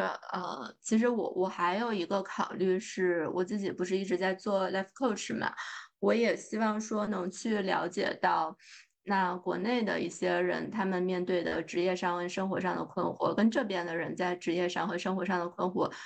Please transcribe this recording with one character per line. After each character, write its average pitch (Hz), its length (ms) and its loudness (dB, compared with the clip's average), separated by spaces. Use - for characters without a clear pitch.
呃， 175 480 -6
其 220 180 2
实 240 100 6
我， 226 260 2
我 185 120 2
还 180 300 0
有 233 180 0
一 175 100 0
个 196 200 0
考 - 300 -4
虑 185 260 2
是， 175 480 0
我 180 160 0
自 214 120 -2
己 196 140 -2
不 180 140 -2
是 185 120 2
一 190 80 0
直 180 140 0
在 190 160 0
做 190 380 0
life 190 160 -2
coach 226 400 -2
嘛， - 160 -2
我 202 120 4
也 220 240 4
希 - 220 -6
望 214 220 0
说 214 260 -2
能 190 240 -2
去 208 320 0
了 175 240 0
解 185 340 -2
到， 170 360 2
那 185 320 2
国 180 200 -2
内 226 280 0
的 170 160 0
一 170 80 0
些 175 320 0
人， 170 280 0
他 202 160 -2
们 185 160 2
面 180 240 0
对 180 200 2
的 165 180 0
职 175 180 -4
业 180 140 2
上 180 240 0
跟 175 100 -4
生 190 220 -2
活 185 100 0
上 180 140 0
的 165 100 -2
困 175 220 -2
惑， 170 260 0
跟 208 160 6
这 262 160 4
边 180 220 -2
的 165 100 -4
人 160 200 -4
在 180 180 0
职 175 180 -2
业 180 160 2
上 175 200 -2
和 170 100 -2
生 185 160 -2
活 185 100 -2
上 185 140 0
的 175 100 -2
困 180 200 -2
惑 160 200 0